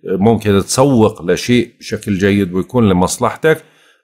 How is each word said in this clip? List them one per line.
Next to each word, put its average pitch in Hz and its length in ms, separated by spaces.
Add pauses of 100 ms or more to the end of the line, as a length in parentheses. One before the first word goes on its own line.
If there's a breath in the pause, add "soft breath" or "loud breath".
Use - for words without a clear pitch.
ممكن 98 600
تسوق 123 560
لشيء 92 480 (100)
بشكل 101 380
جيد 98 360
ويكون 101 360
لمصلحتك. 104 760 (400 soft breath)